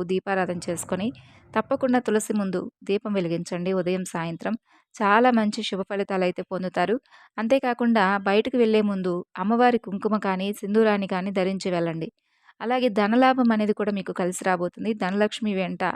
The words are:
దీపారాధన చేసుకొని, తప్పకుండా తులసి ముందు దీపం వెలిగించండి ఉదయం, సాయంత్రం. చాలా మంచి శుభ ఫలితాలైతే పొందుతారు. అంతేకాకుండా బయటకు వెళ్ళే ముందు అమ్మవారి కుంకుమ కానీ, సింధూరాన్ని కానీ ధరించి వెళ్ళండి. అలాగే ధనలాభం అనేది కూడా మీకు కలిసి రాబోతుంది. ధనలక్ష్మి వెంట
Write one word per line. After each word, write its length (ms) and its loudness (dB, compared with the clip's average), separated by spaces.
దీపారాధన 600 -2
చేసుకొని, 440 -4
తప్పకుండా 460 0
తులసి 340 -2
ముందు 280 -2
దీపం 300 -2
వెలిగించండి 600 -2
ఉదయం, 320 0
సాయంత్రం. 480 -6
చాలా 360 6
మంచి 320 2
శుభ 180 -4
ఫలితాలైతే 600 -2
పొందుతారు. 520 -2
అంతేకాకుండా 680 2
బయటకు 340 2
వెళ్ళే 240 4
ముందు 320 -2
అమ్మవారి 420 4
కుంకుమ 380 -2
కానీ, 360 -2
సింధూరాన్ని 540 2
కానీ 240 -4
ధరించి 400 -2
వెళ్ళండి. 360 -2
అలాగే 280 0
ధనలాభం 600 4
అనేది 220 2
కూడా 180 -2
మీకు 220 -6
కలిసి 300 -2
రాబోతుంది. 500 -2
ధనలక్ష్మి 600 -2
వెంట 300 -4